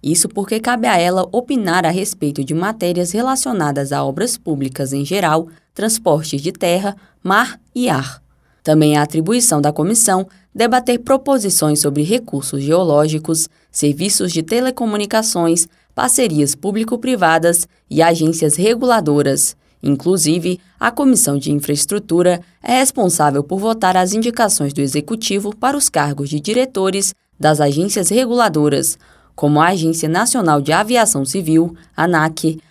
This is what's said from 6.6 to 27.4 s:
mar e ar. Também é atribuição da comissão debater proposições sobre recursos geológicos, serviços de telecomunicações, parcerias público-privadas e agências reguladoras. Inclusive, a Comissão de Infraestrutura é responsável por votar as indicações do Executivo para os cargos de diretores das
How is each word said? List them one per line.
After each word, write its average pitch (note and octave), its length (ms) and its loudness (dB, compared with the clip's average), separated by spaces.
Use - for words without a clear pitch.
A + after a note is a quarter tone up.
mar G#3 380 0
e B3 160 0
ar. C3+ 320 -4
Também D#3 300 4
é D3 40 4
atribuição D#3+ 640 0
da D3 140 0
comissão F#3+ 520 0
debater A#3+ 460 2
proposições G#3 800 0
sobre D3 200 0
recursos D3+ 600 -4
geológicos, D#3 840 2
serviços E3+ 600 -2
de E3 100 -2
telecomunicações, G#3 1300 -2
parcerias D3+ 600 0
público-privadas G3 1120 0
e D3 100 0
agências E3 560 2
reguladoras. F3 1000 2
Inclusive, E3 800 0
a A#3+ 100 0
Comissão A#3 480 2
de D3 140 -2
Infraestrutura F3 880 0
é B3+ 200 0
responsável D#3 640 0
por F#3+ 160 -4
votar G#3+ 360 0
as F#3 160 2
indicações G#3 600 0
do C#3+ 80 -4
Executivo D3 760 -4
para C#4 220 -2
os C#4 120 0
cargos C#3+ 400 -2
de D3 120 -4
diretores G3 720 -2
das D3+ 220 4